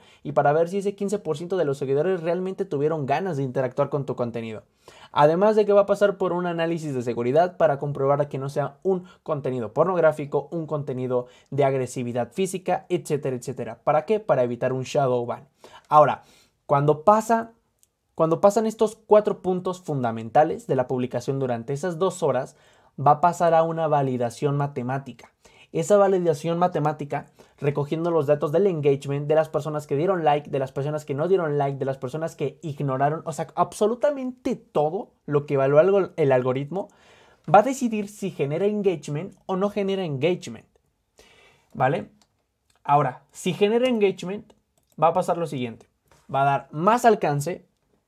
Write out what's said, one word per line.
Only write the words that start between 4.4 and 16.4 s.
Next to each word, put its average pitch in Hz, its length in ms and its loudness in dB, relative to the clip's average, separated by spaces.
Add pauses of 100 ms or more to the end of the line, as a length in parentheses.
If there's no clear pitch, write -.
Además 175 420 4
de 214 100 4
que 202 60 2
va 202 120 8
a - 20 -10
pasar 202 320 2
por 180 160 -2
un 180 120 -2
análisis 165 480 -4
de 127 80 -4
seguridad 123 540 0
para 147 240 2
comprobar 143 480 0
que 147 100 -8
no 135 120 -6
sea - 340 -6
un 185 220 -2 (180)
contenido 127 500 -6
pornográfico, 156 760 0
un 165 160 -6
contenido 127 600 -4 (240)
de 139 120 0
agresividad 123 680 -2
física, 185 560 -4
etcétera, 143 480 -2
etcétera. 120 440 -10
¿Para 151 220 2
qué? 214 160 0
Para 139 240 2
evitar 123 300 -2
un 131 100 -4
shadow 127 420 0
ban. 117 220 -10 (400)
Ahora, 143 360 6 (420)